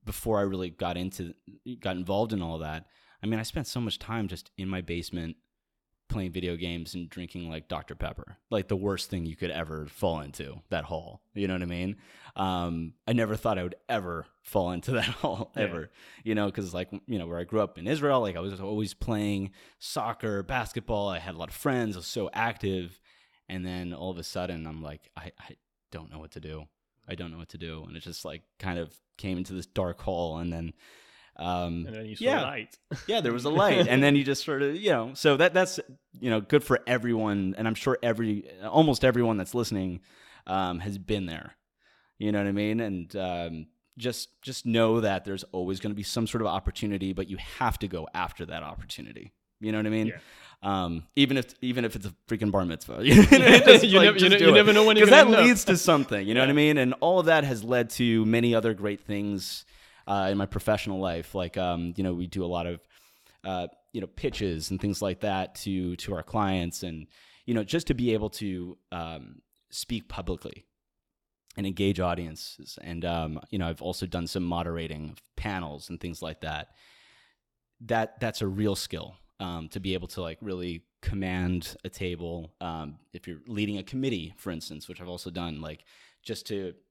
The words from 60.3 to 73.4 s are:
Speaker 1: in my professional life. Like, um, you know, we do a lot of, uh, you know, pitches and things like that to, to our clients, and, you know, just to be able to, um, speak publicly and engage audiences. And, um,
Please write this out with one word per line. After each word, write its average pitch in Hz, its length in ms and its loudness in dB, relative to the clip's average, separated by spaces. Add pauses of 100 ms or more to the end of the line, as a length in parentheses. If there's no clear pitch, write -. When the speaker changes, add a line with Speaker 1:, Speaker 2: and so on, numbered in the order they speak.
Speaker 1:
in 98 60 0
my 98 100 0
professional 101 520 -2
life. 87 360 -4
Like, 90 200 -4
um, 87 400 -2
you 98 80 -4
know, 92 120 0
we 90 100 -6
do 92 180 -6
a 87 40 -4
lot 87 200 -4
of, 85 120 -8 (640)
uh, 90 240 -6 (260)
you 113 80 -6
know, 92 60 -8
pitches 95 640 -4
and 95 100 -4
things 101 220 -2
like 92 160 -4
that 95 360 -2
to, 92 420 -4
to - 180 -6
our 80 80 -8
clients, 95 600 -2
and, 80 220 -10 (400)
you 120 80 -2
know, 110 100 0
just 165 240 -2
to 151 60 2
be 120 200 0
able 107 180 -2
to, 90 460 -8 (140)
um, 82 500 -12 (280)
speak - 400 -8
publicly - 560 -8 (920)
and 98 100 -4
engage 98 320 0
audiences. 85 840 -6
And, 85 240 -8
um, 82 340 -4 (120)